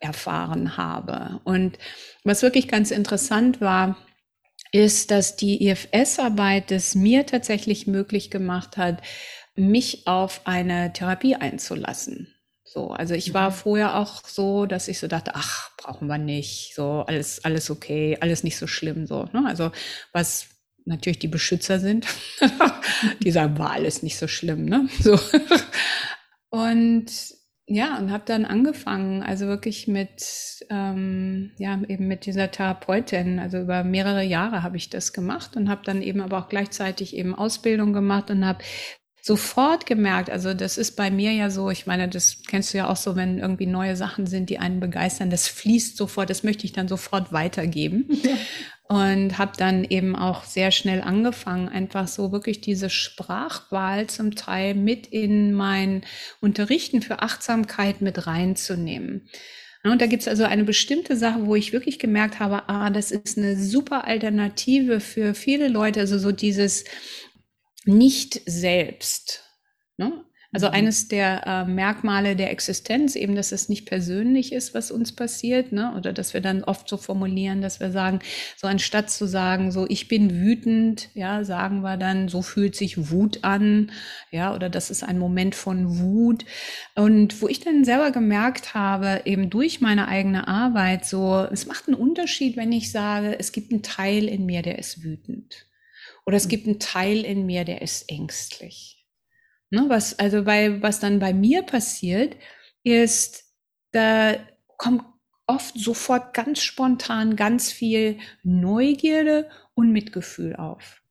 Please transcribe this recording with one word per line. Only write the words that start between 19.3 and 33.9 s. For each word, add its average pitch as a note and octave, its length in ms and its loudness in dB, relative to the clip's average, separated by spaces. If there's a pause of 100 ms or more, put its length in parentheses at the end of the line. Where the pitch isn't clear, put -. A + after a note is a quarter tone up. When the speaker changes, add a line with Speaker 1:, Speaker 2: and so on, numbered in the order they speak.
Speaker 1:
ne? C4 140 2
Also E3 240 -2 (420)
was - 360 -2 (360)
natürlich E3+ 360 -4
die D#3+ 80 -4
Beschützer F3 500 0
sind, G#3 280 0 (340)
<laughs> - 840 2
die F3+ 60 4
sagen, D3+ 280 2
„War D#3 120 -2
alles D#3 320 -2
nicht D#3+ 160 -6
so D#3+ 100 -4
schlimm“, D#3 380 -4
ne? C4 220 2 (120)
So. G#3 240 8
<laughs> - 1300 0
Und A#3 560 4 (640)
ja, G#3+ 300 0
und G3 140 -2
hab G#3 140 -6
dann A3 180 0
angefangen, G3 800 0
also G3 240 -4
wirklich G3+ 420 -4
mit, G3 360 -4 (460)
ähm, F#3+ 880 -4
ja, G3 300 -4
eben F#3+ 180 -2
mit F#3+ 180 -4
dieser F#3+ 280 -2
Therapeutin, F#3 880 -2
also F3+ 180 -4
über F3+ 240 -2
mehrere F#3+ 400 0